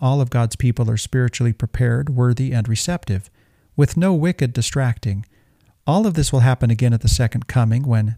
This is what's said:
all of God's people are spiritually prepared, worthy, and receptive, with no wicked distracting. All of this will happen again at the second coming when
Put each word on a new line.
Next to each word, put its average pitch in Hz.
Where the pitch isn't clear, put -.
all 135
of 123
God's 117
people 120
are 113
spiritually 123
prepared, 127
worthy, 123
and 117
receptive, 110
with 143
no 185
wicked 156
distracting. 117
All 185
of 190
this 151
will 131
happen 123
again 117
at 113
the 120
second -
coming 117
when 113